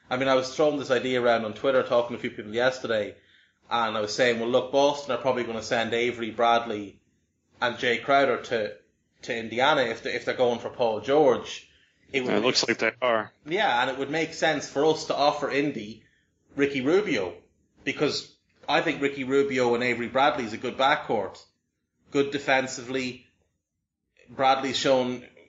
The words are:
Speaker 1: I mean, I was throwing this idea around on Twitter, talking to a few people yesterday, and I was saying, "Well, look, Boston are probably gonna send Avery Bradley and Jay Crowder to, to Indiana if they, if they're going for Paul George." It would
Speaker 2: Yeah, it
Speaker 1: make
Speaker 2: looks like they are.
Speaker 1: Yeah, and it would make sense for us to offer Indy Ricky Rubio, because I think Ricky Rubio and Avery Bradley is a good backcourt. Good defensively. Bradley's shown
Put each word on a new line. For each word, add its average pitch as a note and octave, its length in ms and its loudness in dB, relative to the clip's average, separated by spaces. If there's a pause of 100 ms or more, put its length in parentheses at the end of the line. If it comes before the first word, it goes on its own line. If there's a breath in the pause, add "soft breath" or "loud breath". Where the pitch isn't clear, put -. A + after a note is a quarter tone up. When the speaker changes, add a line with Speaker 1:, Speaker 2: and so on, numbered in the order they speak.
(100)
Speaker 1:
I B2+ 60 -2
mean, C3+ 120 0
I C3 60 6
was B2+ 200 0
throwing D3+ 240 2
this B2+ 120 -4
idea B2+ 320 0
around A#2 220 4
on G#2+ 100 -6
Twitter, C3 280 2
talking A#2+ 340 0
to - 20 -8
a - 20 -16
few A#2+ 160 -6
people G#2 180 -10
yesterday, A2+ 600 -2 (560 soft breath)
and A2+ 260 0
I A2 40 -2
was G#2 140 -2
saying, A#2+ 260 2
"Well, A#2 100 -4
look, B2 220 0
Boston C#3+ 420 2
are A#2+ 40 -2
probably B2 260 -2
gonna A2+ 180 -8
send A2+ 320 -2
Avery A#2 380 -2
Bradley A#2 680 0 (600)
and A#2+ 160 -2
Jay A#2 200 0
Crowder C3+ 400 4
to, A2 340 -4 (500)
to B2 140 -6
Indiana B2 460 2
if A2+ 200 -4
they, B2 120 -4
if A#2+ 100 -6
they're B2 100 -2
going A#2+ 240 2
for G#2+ 100 -10
Paul A2 320 -2
George." B2+ 680 2 (440 soft breath)
It C3 100 0
would A#2+ 80 -2
Speaker 2:
Yeah, G#2 80 2
it - 20 0
Speaker 1:
make A2+ 60 2
Speaker 2:
looks - 200 2
like A#2 120 -2
they A2+ 120 0 (100)
are. A2+ 320 0 (140)
Speaker 1:
Yeah, D#3 360 0
and C3 80 0
it C3 80 -6
would C3+ 120 -6
make D#3 240 -4
sense D#3 340 -2
for C#3 180 0
us D#3 200 2
to - 100 -2
offer C#3+ 320 0
Indy A2+ 540 -4 (540 soft breath)
Ricky C#3 240 0
Rubio, C#3 540 0 (500)
because - 500 -4 (340)
I D3+ 120 2
think D3 200 -2
Ricky C#3 220 -2
Rubio B2+ 540 2
and A#2+ 80 -2
Avery A#2+ 240 -2
Bradley C3+ 360 2
is G#2 80 -8
a A2+ 40 -8
good A2 200 -8
backcourt. C3 640 -2 (720)
Good C#3 220 0
defensively. C3 920 -2 (1040)
Bradley's C3+ 480 0
shown B2 480 0 (240)